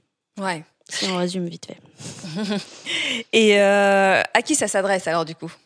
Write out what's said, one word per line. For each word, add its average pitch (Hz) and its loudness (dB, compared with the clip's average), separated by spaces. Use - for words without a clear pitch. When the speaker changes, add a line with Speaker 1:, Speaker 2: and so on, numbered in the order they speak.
Speaker 1:
Ouais. 185 -6
Speaker 2:
Si - -4
on 185 -2
résume 180 -2
vite 165 -14
fait. - -16
Speaker 1:
<laughs> 220 -6
Et, 214 6
euh, 196 4
à 240 4
qui 311 -2
ça 226 -2
s'adresse 190 0
alors 165 -2
du 160 -12
coup ? 165 -14